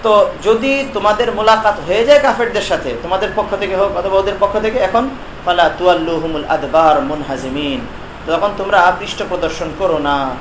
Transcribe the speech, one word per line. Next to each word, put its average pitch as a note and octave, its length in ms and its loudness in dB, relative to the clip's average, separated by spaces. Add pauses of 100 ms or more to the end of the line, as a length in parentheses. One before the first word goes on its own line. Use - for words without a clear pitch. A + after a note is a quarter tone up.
তো A3 100 4 (300)
যদি A3+ 280 2 (220)
তোমাদের G#3 380 0
মোলাকাত G#3+ 460 2 (100)
হয়ে G3+ 180 2
যায় C#4+ 140 8
কাফেরদের A#3 420 0
সাথে, - 280 -2 (120)
তোমাদের F#3 340 -2
পক্ষ G#3 200 -2
থেকে F#3+ 200 -4
হোক G3 220 2
অথবা F#3+ 200 -2
ওদের G3 220 0
পক্ষ G3+ 200 0
থেকে, G#3+ 200 -2
এখন G3 240 2 (420)
ফালা F3 200 4 (120)
তুয়াল্লুহুমুল E3 680 0
আদবার D3+ 560 4
মুনহাজিমিন, C3+ 800 -4 (480)
তখন E3+ 300 0
তোমরা G3 220 2 (200)
পৃষ্ঠ G3+ 200 -10 (100)
প্রদর্শন F3 400 -4 (100)
করো F3 200 0
না। C#3+ 180 0 (240)